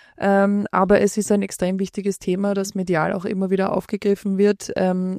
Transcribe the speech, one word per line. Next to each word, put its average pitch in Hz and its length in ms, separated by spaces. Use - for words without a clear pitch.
Ähm, 202 520
aber 196 320
es 202 160
ist 202 140
ein 208 100
extrem 190 360
wichtiges 196 400
Thema, 196 360
das 196 200
medial 175 380
auch 180 140
immer 190 240
wieder 190 240
aufgegriffen 196 640
wird, 202 380
ähm, 185 420